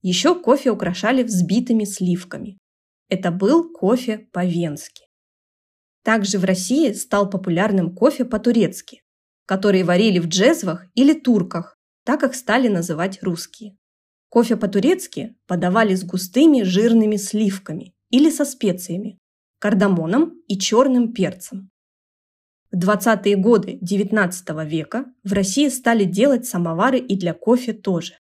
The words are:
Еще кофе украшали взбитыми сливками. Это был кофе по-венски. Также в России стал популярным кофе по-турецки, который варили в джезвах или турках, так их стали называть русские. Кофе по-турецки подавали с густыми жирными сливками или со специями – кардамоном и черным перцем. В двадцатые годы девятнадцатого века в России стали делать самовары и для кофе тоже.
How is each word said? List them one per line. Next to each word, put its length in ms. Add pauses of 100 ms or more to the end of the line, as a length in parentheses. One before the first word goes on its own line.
Еще 360
кофе 300
украшали 540
взбитыми 600
сливками. 760 (500)
Это 220
был 420
кофе 600
по-венски. 760 (960)
Также 340
в 80
России 480
стал 340
популярным 680
кофе 280
по-турецки, 760 (460)
который 340
варили 380
в 80
джезвах 680
или 200
турках, 580 (320)
так 180
их 140
стали 320
называть 560
русские. 540 (520)
Кофе 280
по-турецки 800 (100)
подавали 480
с 80
густыми 580
жирными 540
сливками 800 (160)
или 180
со 160
специями – 720 (400)
кардамоном 880
и 80
черным 580
перцем. 580 (1000)
В 60
двадцатые 600
годы 440
девятнадцатого 840
века 420 (180)
в 100
России 360
стали 340
делать 420
самовары 540
и 180
для 160
кофе 400
тоже. 460 (100)